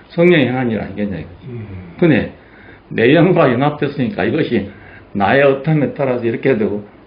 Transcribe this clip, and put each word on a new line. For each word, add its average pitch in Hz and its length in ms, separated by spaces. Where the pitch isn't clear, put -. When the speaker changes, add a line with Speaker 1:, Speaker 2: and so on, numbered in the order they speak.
Speaker 1:
성령이 170 360
행한 123 260
일 104 100
아니겠냐, 101 360
이거지. - 300
Speaker 2:
음. 117 200
Speaker 1:
근데 139 360
내 117 260
영과 165 360
연합됐으니까 123 760
이것이 117 440
나의 104 300
어탐에 139 500
따라서 123 320
이렇게 117 320
되고 104 280